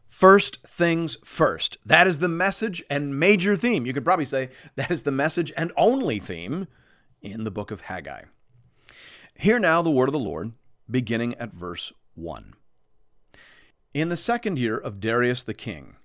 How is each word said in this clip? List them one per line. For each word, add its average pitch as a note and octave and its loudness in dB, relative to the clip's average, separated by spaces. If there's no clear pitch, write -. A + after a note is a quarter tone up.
First - 6
things E3 0
first. - 0
That D#3+ 6
is D#3 0
the F3 0
message F#3 -4
and C#3+ -4
major F#3+ 4
theme. F3+ 0
You B2+ -4
could B2+ -4
probably E3 2
say C3 -4
that C3 -4
is E3+ -2
the C#3+ -2
message C#3+ -2
and E3 -4
only F#3 2
theme G2 -8
in G#2+ -12
the A2 -6
book G2+ -8
of G2 -12
Haggai. C#2+ -12
Hear A3+ 2
now E3+ 2
the E3 0
word C3 4
of C#3 -2
the D3+ -2
Lord, F#2 -6
beginning A#2 -2
at A2+ -12
verse F2+ -10
one. B1+ -12
In D#3 -2
the E3+ -4
second A3+ -2
year A#2 -2
of G2+ -10
Darius A#2+ 0
the A2 -8
king, D#2 -14